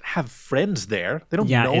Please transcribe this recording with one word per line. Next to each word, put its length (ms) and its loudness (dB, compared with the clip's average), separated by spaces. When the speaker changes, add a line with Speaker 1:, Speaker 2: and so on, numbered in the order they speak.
Speaker 1:
have 280 -4
friends 580 -2
there. 420 -4
They 80 0
don't 100 0
Speaker 2:
Yeah, 140 4
Speaker 1:
know 180 2